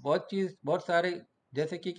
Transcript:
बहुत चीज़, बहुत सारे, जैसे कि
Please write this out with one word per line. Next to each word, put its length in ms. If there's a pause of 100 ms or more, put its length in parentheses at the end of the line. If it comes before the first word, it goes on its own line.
बहुत 300
चीज़, 240 (100)
बहुत 220
सारे, 360 (320)
जैसे 240
कि 200